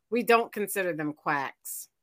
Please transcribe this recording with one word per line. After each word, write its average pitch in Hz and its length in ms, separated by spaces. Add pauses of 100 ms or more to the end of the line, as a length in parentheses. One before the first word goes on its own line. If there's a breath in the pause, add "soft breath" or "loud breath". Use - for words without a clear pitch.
We 233 120
don't 233 300
consider 196 420
them 151 200
quacks. - 760 (160)